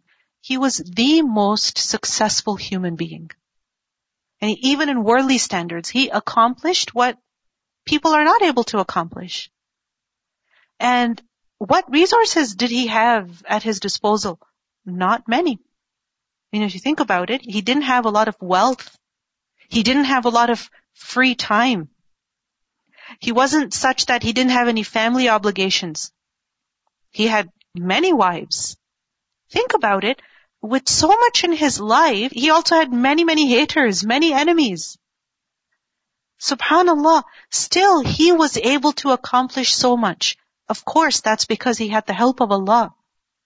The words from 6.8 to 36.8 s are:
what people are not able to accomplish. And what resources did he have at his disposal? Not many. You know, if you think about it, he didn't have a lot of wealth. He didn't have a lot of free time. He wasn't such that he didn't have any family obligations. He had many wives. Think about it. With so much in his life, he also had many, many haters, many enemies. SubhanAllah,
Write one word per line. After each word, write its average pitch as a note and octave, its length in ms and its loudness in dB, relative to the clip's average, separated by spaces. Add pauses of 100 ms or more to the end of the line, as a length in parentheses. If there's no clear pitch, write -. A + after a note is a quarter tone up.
what B3 240 0 (680)
people - 280 0
are D4+ 120 4
not F#4 160 4
able B3 240 2
to G#3+ 140 -4
accomplish. F3 680 -8 (1300)
And A#3+ 400 0 (360)
what A#3 340 0
resources E4 640 2
did A#3 140 -2
he A#3+ 180 -2
have A3 580 0
at G#3 180 -2
his G#3+ 180 -4
disposal? G3+ 580 -2 (460)
Not F#3 420 -4
many. B3+ 320 -2 (920)
You G#3+ 80 -2
know, G#3 60 -2
if F#3 60 -6
you F#3+ 60 -14
think D4+ 220 -2
about F#3 280 -2
it, B3+ 140 -4
he G#3+ 180 -6
didn't C4 220 -2
have B3 220 0
a A3 40 0
lot G#3+ 200 0
of G#3 100 -10
wealth. F#3+ 580 -2 (720)
He A3+ 160 -2
didn't C4 220 2
have C4 180 0
a A#3+ 60 0
lot A#3 200 2
of - 200 -4 (240)
free B3 420 -2
time. G#3+ 540 0 (1300)
He A#3 140 -4
wasn't C4+ 400 2
such - 320 0
that A#3+ 180 0
he A3+ 80 -2
didn't B3 200 2
have A#3+ 180 2
any A3 140 -2
family A#3+ 440 0
obligations. F#3+ 840 -2 (1000)
He G#3+ 160 -2
had G#3+ 240 -2 (240)
many G#3 380 0
wives. - 640 -2 (720)
Think A#4+ 240 -2
about G3+ 320 0
it. B3 160 -4 (400)
With B3 260 -4
so D#4 220 2
much A#4 340 4
in F4 80 0
his D4+ 280 0
life, A#3 520 2
he D4 200 0
also E4 240 2
had D4+ 180 2
many, C#4 320 2
many D#4 220 2
haters, A#3+ 580 0
many D4 260 2
enemies. C#4+ 640 0 (1400)
SubhanAllah, D#4 840 2 (280)